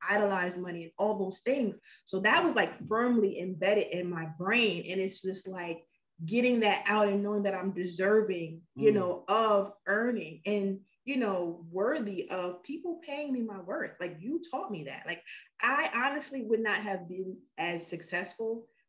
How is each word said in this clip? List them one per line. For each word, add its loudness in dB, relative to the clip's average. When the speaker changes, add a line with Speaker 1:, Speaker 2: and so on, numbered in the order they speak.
Speaker 1:
idolize 2
money -6
and -16
all 2
those -4
things. 0
So -2
that 6
was, 4
like, 0
firmly 4
embedded 2
in -2
my -4
brain. 2
And -2
it's -4
just, -6
like, -8
getting 4
that 2
out 4
and 2
knowing 0
that 0
I'm -2
deserving, 2
you 8
Speaker 2:
Mm. 8
Speaker 1:
know, 0
of 4
earning 0
and, 0
you -2
know, -2
worthy 0
of -4
people -6
paying -4
me 0
my -4
worth. -6
Like, -6
you -4
taught -6
me -8
that. -12
Like, -8
I 2
honestly -2
would 2
not 0
have -4
been -8
as -4
successful -6